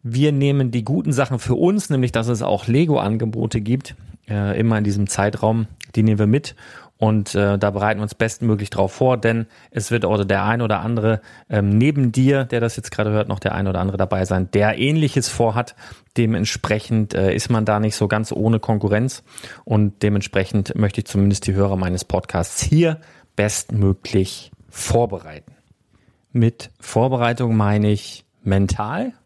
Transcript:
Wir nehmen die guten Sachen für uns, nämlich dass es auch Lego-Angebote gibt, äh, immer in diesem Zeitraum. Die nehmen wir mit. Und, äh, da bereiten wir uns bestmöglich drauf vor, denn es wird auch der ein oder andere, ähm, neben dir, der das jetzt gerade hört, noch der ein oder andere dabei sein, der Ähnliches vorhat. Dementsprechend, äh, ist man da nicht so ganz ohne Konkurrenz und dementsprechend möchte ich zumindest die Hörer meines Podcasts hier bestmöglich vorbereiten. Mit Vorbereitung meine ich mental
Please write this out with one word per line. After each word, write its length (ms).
Wir 300
nehmen 380
die 140
guten 280
Sachen 260
für 180
uns, 340
nämlich 220
dass 160
es 120
auch 260
Lego-Angebote 920
gibt, 340
äh, 320
immer 200
in 60
diesem 220
Zeitraum. 600
Die 80
nehmen 160
wir 80
mit. 300
Und, 360
äh, 240
da 140
bereiten 260
wir 60
uns 100
bestmöglich 560
drauf 220
vor, 240
denn 300
es 180
wird 140
auch 200
der 200
ein 180
oder 200
andere, 380
ähm, 200
neben 420
dir, 320
der 160
das 160
jetzt 160
gerade 180
hört, 160
noch 140
der 160
ein 100
oder 140
andere 160
dabei 280
sein, 280
der 260
Ähnliches 500
vorhat. 460
Dementsprechend, 960
äh, 200
ist 160
man 140
da 160
nicht 160
so 100
ganz 240
ohne 300
Konkurrenz 640
und 400
dementsprechend 720
möchte 240
ich 60
zumindest 420
die 60
Hörer 200
meines 300
Podcasts 580
hier 380
bestmöglich 1160
vorbereiten. 880
Mit 480
Vorbereitung 800
meine 340
ich 340
mental 680